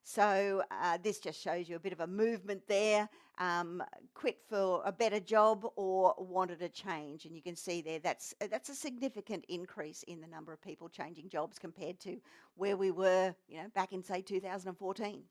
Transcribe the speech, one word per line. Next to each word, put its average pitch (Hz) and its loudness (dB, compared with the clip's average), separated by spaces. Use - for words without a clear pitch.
So, 202 4
uh, 170 0
this 208 0
just - -8
shows 170 -2
you 175 -6
a 165 -6
bit 175 -4
of 156 -10
a 165 -2
movement 202 0
there, 208 4
um, 175 0
quit - 0
for 190 2
a 196 0
better 208 2
job 214 6
or 185 6
wanted 180 -2
a 175 -4
change. 156 -8
And 165 -14
you 160 -16
can 170 -8
see 175 -4
there 160 -4
that's, 156 -4
that's 254 -4
a 285 -12
significant 233 -6
increase 175 -8
in 170 -14
the 160 -16
number 160 -14
of 151 -18
people 170 -14
changing 160 -12
jobs 160 -4
compared 180 -10
to - -10
where 196 0
we 190 2
were, 185 6
you 156 -16
know, 175 -10
back 190 0
in, 185 -6
say, 185 -4
two 190 -2
thousand 185 -6
and 185 -10
fourteen. 196 -6